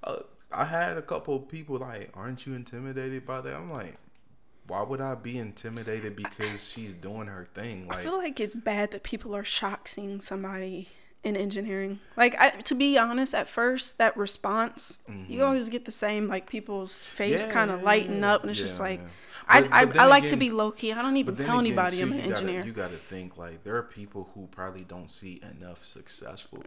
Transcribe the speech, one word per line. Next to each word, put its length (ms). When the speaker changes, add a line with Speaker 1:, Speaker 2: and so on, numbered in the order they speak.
Speaker 1:
uh, 160
I 140
had 320
a 40
couple 320
of 140
people 300
like, 360
"Aren't 320
you 80
intimidated 720
by 140
that?" 160
I'm 160
like, 240
"Why 140
would 180
I 160
be 220
intimidated 760
because 540
she's 260
doing 320
her 280
thing?" 360
Speaker 2:
I 40
Speaker 1:
Like 100
Speaker 2:
feel 140
like 200
it's 160
bad 380
that 100
people 320
are 80
shocked 480
seeing 300
somebody 680
in 120
engineering. 600
Like, 220
I, 120
to 240
be 240
honest, 360
at 140
first, 500
that 180
response, 920
you 60
Speaker 1:
Mm-hmm. 280
Speaker 2:
always 280
get 160
the 60
same, 360
like, 200
people's 580
face 400
Speaker 1:
Yeah, 60
Speaker 2:
kinda 260
Speaker 1:
yeah, 40
Speaker 2:
lighten 380
Speaker 1:
yeah. 140
Speaker 2:
up, 80
and 80
it's 100
just 180
Speaker 1:
Yeah, 60
Speaker 2:
like, 160
Speaker 1:
yeah. 60
Speaker 2:
I, 140
Speaker 1:
But, 100
Speaker 2:
I, 140
Speaker 1:
but 80
then 80
Speaker 2:
I 40
like 180
to 60
Speaker 1:
again, 80
Speaker 2:
be 140
low-key. 400
I 100
don't 140
even 180
Speaker 1:
but 40
then 100
Speaker 2:
tell 100
Speaker 1:
again, 140
Speaker 2:
anybody 260
Speaker 1:
too, 60
Speaker 2:
I'm 80
an 60
Speaker 1:
you 100
gotta, 120
Speaker 2:
engineer. 240
Speaker 1:
you 80
gotta 240
think, 420
like, 260
there 120
are 60
people 520
who 180
probably 320
don't 260
see 320
enough 420
successful 840